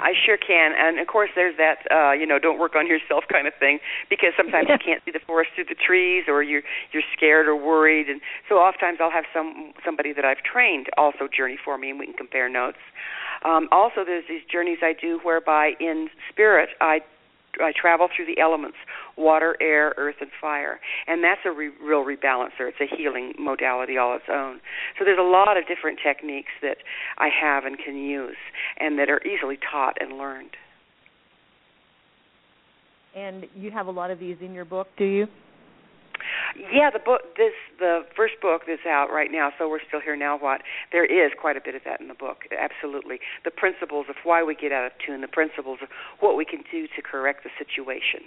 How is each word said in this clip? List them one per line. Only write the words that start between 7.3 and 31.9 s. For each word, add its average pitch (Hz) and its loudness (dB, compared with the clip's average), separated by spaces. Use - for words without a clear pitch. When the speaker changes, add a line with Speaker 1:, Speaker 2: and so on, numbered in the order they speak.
Speaker 1:
or 151 4
worried. 156 4
And 139 -6
so 214 4
oftentimes 180 4
I'll 165 2
have 165 0
some, 156 -6
somebody 151 -4
that 143 -2
I've 135 0
trained 196 0
also 143 2
journey 135 -2
for 143 -4
me, 135 -8
and 139 -10
we - -10
can - -14
compare 127 -2
notes. 127 -2
Um, 160 2
also, 202 0
there's 175 -6
these 160 -10
journeys 175 -2
I 165 0
do 165 -4
whereby 160 2
in 160 -4
spirit 196 6
I, 160 4
I 160 2
travel 170 6
through 175 -4
the - -4
elements, 156 2
water, 156 4
air, 151 4
earth, 147 -4
and 139 -10
fire. 147 -6
And 170 0
that's 180 2
a 185 0
re-, 151 -8
real 147 2
rebalancer. 131 -2
It's - -18
a 143 0
healing 127 -4
modality 131 -2
all 123 2
its - -12
own. 135 -4
So 196 4
there's 190 8
a 185 6
lot 196 8
of 165 0
different 170 -4
techniques 143 -4
that 139 -4
I 156 2
have 143 0
and 135 -8
can 139 -10
use 139 -6
and 151 -2
that 143 2
are 143 2
easily 147 -4
taught 139 0
and 131 -8
learned. 135 -12